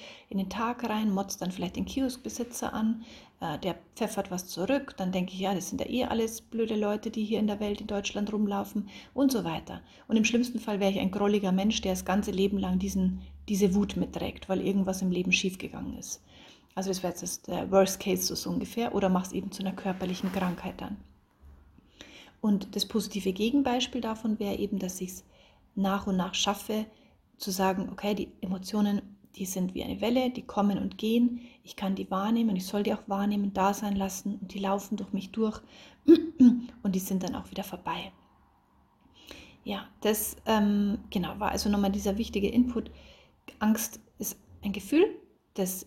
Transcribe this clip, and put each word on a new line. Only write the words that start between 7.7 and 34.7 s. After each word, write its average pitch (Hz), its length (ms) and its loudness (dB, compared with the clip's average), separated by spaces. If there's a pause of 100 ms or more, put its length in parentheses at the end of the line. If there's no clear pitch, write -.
in 208 80 -8
Deutschland 208 440 -2
rumlaufen“ 208 560 0 (260)
und 269 180 6
so 220 100 2
weiter. 170 380 -6 (260)
Und 214 100 4
im 220 80 6
schlimmsten 233 360 2
Fall 208 180 -2
wär 196 100 4
ich 190 120 2
ein 190 100 2
grolliger 202 400 2
Mensch, 196 300 4
der 190 100 0
das 185 140 -2
ganze 202 260 2
Leben 196 260 2
lang 185 220 2
diesen, 185 420 2 (280)
diese 190 260 4
Wut 202 220 2
mitträgt, - 520 -4
weil 190 120 0
irgendwas 190 420 2
im 185 80 2
Leben 180 220 0
schiefgegangen - 680 -4
ist. - 240 -14 (540)
Also 190 140 -2
das 185 120 -4
wär 180 80 0
jetzt 175 140 -8
das, - 180 -8
der 175 300 -4
Worst 190 260 6
Case 185 240 0
so, - 140 -2
so - 120 -6
ungefähr, 190 460 -2
oder 196 140 4
mach's 185 240 2
eben 196 180 -4
zu - 140 -8
einer 190 100 -4
körperlichen 185 560 -4
Krankheit 185 500 -4
dann. - 180 -8 (1400)
Und - 360 2
das 202 100 2
positive 190 460 -2
Gegenbeispiel 247 680 2
davon 220 380 -2
wär 202 220 -4
eben, 202 180 -2
dass 185 220 -6
ich's 185 240 -10 (540)
nach 196 280 0
und 196 100 0
nach 185 180 -2
schaffe, 214 520 -2 (500)
zu - 140 -8
sagen, 190 420 0
„Okay, 208 220 -2
die - 140 -4 (120)
Emotionen, 202 600 0 (320)
die 190 100 -8
sind 185 300 -2
wie - 100 -6
eine 196 160 -6
Welle, 247 300 2
die 254 100 -6
kommen 202 380 0
und - 180 -6
gehen. 240 440 2 (240)
Ich - 120 -18
kann 196 180 -2
die 190 160 -6
wahrnehmen, 214 460 2
ich 185 80 -2
soll 208 180 -2
die 220 120 0
auch - 140 -8
wahrnehmen, 202 440 0
da 196 220 2
sein 202 200 -2
lassen 196 460 -4
und - 140 -10
die 202 40 -8
laufen 196 380 -2